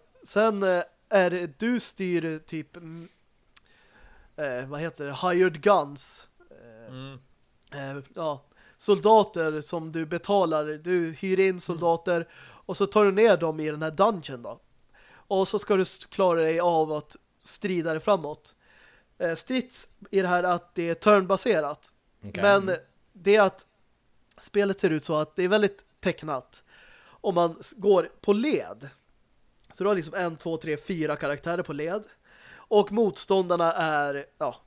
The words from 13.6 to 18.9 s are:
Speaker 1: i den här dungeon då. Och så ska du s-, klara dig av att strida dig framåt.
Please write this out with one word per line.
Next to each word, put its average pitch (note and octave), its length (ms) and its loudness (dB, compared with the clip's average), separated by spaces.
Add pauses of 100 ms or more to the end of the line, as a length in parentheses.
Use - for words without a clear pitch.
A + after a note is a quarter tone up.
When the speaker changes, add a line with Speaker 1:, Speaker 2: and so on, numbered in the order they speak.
Speaker 1:
i D#3 100 -4
den D3+ 120 -8
här D#3+ 80 -4
dungeon D#3 520 0
då. A2 180 -14 (500)
Och F#3+ 380 -2
så G#3 100 -2
ska G3+ 180 0
du F#3+ 60 4
s-, - 240 -8
klara F3 340 2
dig D#3+ 200 2
av E3 320 2
att D3+ 240 -10 (280)
strida F3 460 -4
dig D#3 100 -4
framåt. D#3 540 -2 (640)